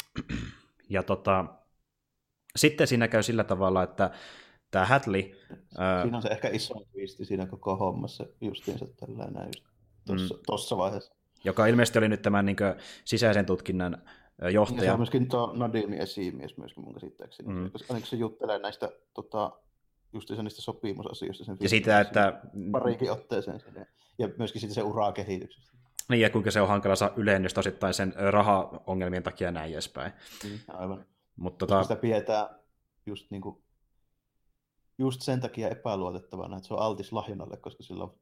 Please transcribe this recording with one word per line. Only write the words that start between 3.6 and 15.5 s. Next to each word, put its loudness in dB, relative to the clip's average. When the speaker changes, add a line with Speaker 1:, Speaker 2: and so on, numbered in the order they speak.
Speaker 1:
että 0
tää 4
Hadley, 4
ö, -16
Speaker 2:
Siinä -2
on -6
se -2
ehkä -2
iso -4
twisti -10
siinä -2
koko -4
hommassa -4
justiinsa -6
tällainen -10
just -14
tossa, -2
Speaker 1:
Mm. -20
Speaker 2:
tossa -2
vaiheessa. -2
Speaker 1:
Joka 2
ilmeisesti 4
oli 4
nyt 0
tämän 4
niinkö 0
sisäisen 4
tutkinnan, -2
ö, -20
Speaker 2:
Ja -2
se 2
Speaker 1:
johtaja. 4
Speaker 2:
on 2
myöskin 2
tuo 0